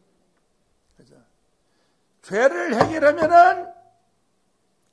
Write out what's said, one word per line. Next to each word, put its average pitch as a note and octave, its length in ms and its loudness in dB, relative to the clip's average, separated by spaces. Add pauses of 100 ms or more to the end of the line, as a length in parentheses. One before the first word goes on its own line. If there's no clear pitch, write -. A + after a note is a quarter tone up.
(960)
그죠? C3 260 -20 (1000)
죄를 C#4 540 -4
해결하면은 D#4+ 1000 0 (1200)